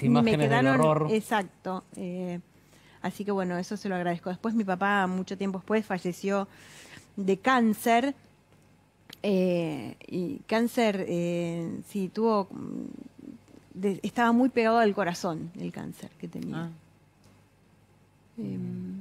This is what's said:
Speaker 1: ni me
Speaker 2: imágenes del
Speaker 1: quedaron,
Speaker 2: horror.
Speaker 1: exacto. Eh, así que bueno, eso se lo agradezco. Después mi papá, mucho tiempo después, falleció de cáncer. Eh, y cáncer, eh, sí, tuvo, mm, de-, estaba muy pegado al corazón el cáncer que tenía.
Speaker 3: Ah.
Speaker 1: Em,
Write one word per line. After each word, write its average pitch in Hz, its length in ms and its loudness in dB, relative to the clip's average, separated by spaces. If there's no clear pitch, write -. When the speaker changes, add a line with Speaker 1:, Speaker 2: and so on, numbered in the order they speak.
Speaker 1:
ni 135 60 4
me - 100 6
Speaker 2:
imágenes 220 220 4
del - 80 4
Speaker 1:
quedaron, - 320 4
Speaker 2:
horror. 156 300 4
Speaker 1:
exacto. 202 720 -2
Eh, 180 440 -6
así 185 240 -6
que 208 60 -4
bueno, 185 260 0
eso 180 200 -6
se 202 120 -6
lo 185 60 -2
agradezco. 175 340 -2
Después 214 240 -4
mi 226 100 2
papá, 196 440 2
mucho 185 300 -4
tiempo 196 220 -2
después, 214 260 0
falleció 196 640 -2
de 190 240 0
cáncer. 240 720 2
Eh, 175 680 0
y - 400 -4
cáncer, 220 600 2
eh, 170 800 -2
sí, 190 220 -4
tuvo, 214 420 0
mm, - 320 -10
de-, 190 240 0
estaba 233 300 2
muy 247 160 6
pegado 226 300 4
al 214 140 4
corazón 175 560 -2
el 170 120 -6
cáncer - 380 -12
que - 80 -12
tenía. 165 380 -8
Speaker 3:
Ah. 165 40 -8
Speaker 1:
Em, 202 200 -6